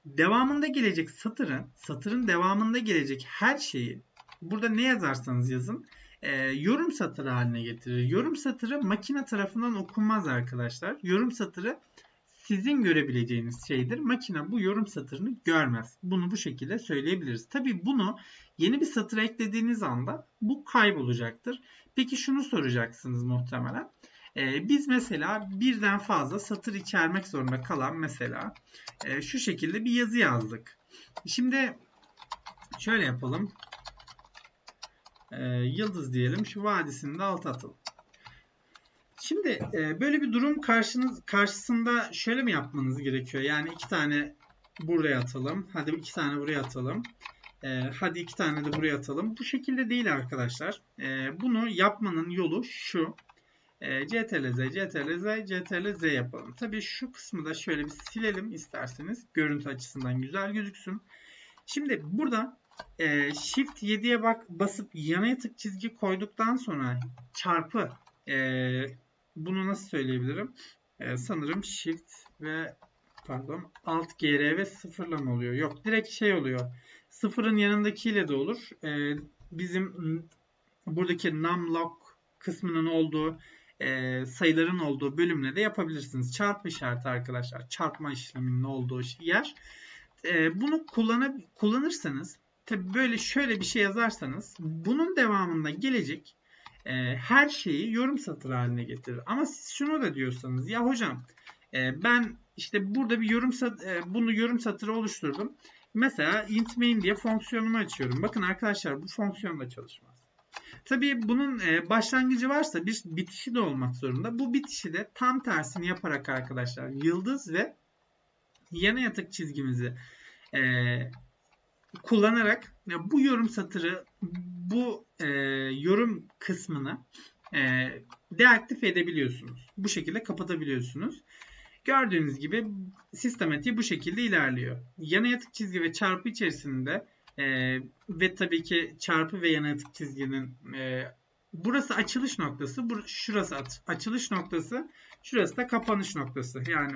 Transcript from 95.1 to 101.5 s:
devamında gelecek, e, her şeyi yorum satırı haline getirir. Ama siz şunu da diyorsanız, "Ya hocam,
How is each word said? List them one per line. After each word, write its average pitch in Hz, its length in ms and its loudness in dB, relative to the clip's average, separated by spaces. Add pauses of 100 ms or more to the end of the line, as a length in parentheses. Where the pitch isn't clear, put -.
devamında 180 540 2
gelecek, 190 640 -2 (480)
e, - 80 -6 (240)
her 277 320 6
şeyi 202 440 -2
yorum 262 260 2
satırı 131 360 -6
haline 120 300 0
getirir. 120 420 -8
Ama 269 200 0
siz - 220 -12
şunu 294 340 0
da 160 120 0
diyorsanız, 127 540 -2
"Ya 226 160 -2
hocam, 214 400 0 (500)